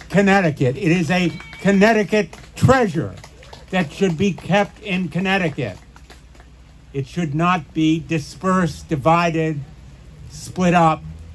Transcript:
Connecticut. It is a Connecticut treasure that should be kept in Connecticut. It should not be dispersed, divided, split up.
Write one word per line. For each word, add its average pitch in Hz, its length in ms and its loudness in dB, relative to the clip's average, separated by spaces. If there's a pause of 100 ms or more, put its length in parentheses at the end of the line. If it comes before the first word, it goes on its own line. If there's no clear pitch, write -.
Connecticut. 180 680 2
It 175 140 0
is 170 180 0
a 180 220 0 (300)
Connecticut 202 760 2 (200)
treasure 170 600 2 (540)
that 180 220 -2
should 180 260 0
be 190 160 0
kept - 500 -2
in 185 240 -4
Connecticut. 160 680 -4 (1160)
It 135 140 -6
should 160 280 -6
not 175 380 -2
be 160 260 2
dispersed, 165 880 -2
divided, 160 720 0 (680)
split - 440 -2
up. 160 300 2 (320)